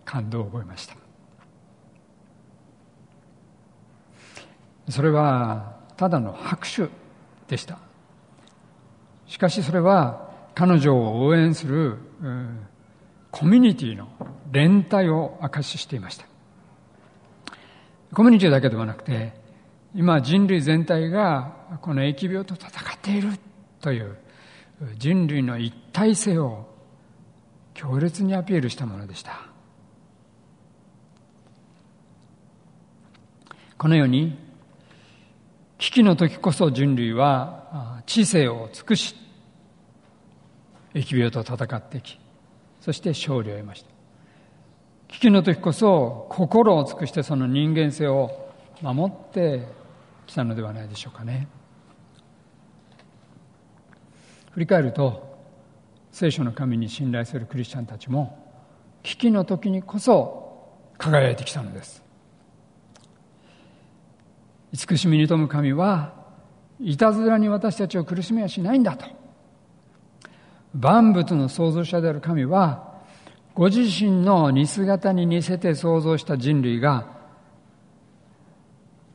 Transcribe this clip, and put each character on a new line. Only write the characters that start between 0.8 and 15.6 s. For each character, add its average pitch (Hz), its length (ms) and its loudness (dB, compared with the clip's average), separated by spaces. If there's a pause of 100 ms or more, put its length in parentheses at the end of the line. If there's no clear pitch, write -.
た。 - 80 -20 (4000)
そ 135 120 -2
れ 156 80 4
は 123 640 0 (200)
た 185 120 0
だ 165 120 0
の 107 120 -6
拍 - 340 -8
手 180 220 -4 (600)
で 127 80 -4
し - 80 -8
た。 170 140 -16 (1500)
し - 120 -18
か 185 100 2
し 185 140 -2
そ 156 100 -4
れ 180 80 2
は 165 480 2 (260)
彼 175 240 6
女 143 160 4
を 117 300 0
応 156 100 4
援 160 200 4
す 147 120 -8
る、 135 300 -2 (260)
う 147 60 -8
ん、 117 380 -12 (640)
コ - 160 -2
ミ 214 120 8
ュ - 20 8
ニ 226 160 6
テ 131 100 -6
ィ 110 100 -6
の 101 120 -14 (420)
連 165 420 4
帯 190 160 2
を 156 320 -2
証 147 380 -6